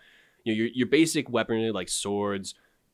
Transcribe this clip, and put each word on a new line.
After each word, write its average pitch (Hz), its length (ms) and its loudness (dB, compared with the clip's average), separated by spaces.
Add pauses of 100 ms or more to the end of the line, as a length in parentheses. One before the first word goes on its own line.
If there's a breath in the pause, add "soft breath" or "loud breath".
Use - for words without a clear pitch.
(420 soft breath)
you 113 100 0
know, 107 40 0
your, 110 180 2
your 123 140 2
basic 151 420 4
weaponry, 113 400 0
like 92 180 -4
swords, 101 680 -4 (380 soft breath)